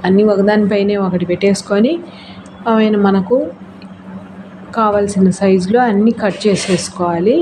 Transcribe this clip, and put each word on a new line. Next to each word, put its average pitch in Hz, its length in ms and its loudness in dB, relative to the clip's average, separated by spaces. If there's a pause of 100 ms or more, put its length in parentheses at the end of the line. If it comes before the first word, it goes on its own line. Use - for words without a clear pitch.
అన్నీ 196 180 4 (100)
ఒకదానిపైనే 202 600 2 (120)
ఒకటి 175 240 -2
పెట్టేసుకొని 202 600 0 (760)
అవన్నీ 214 400 2
మనకు 196 300 0 (1400)
కావాల్సిన 202 480 2 (140)
సైజులో 190 400 2 (100)
అన్నీ 214 220 2 (100)
కట్ 190 240 -4
చేసేసుకోవాలి. 180 960 0